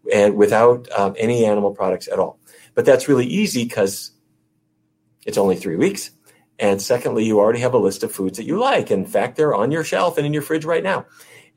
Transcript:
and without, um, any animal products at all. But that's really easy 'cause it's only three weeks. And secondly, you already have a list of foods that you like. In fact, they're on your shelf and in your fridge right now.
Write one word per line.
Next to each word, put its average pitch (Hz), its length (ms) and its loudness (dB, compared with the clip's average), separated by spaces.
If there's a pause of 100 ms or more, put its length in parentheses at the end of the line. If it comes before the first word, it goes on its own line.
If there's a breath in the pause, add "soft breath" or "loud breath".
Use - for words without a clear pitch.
(140)
and 104 240 4
without, 113 600 4
um, 98 200 0
any 117 260 0
animal 104 280 2
products 92 360 -4
at 98 120 -2
all. - 200 -4 (340 soft breath)
But 117 120 -2
that's 131 240 4
really 127 160 2
easy 120 420 -2
'cause 98 440 -4 (1120)
it's 107 120 -4
only 95 200 2
three 87 180 -6
weeks. 190 360 -2 (460 soft breath)
And 101 240 0
secondly, 117 440 -2
you 107 120 2
already 110 220 4
have 123 140 0
a 127 40 2
list 98 240 0
of - 120 -6
foods 95 240 -6
that - 80 -12
you 156 120 -4
like. 240 340 0
In 95 140 -2
fact, 107 300 -4
they're 151 180 0
on 110 180 0
your 160 120 -2
shelf 180 340 -2
and 147 80 -2
in 147 60 -2
your 147 100 -2
fridge 156 220 -4
right 165 200 -2
now. 190 220 -4 (520 loud breath)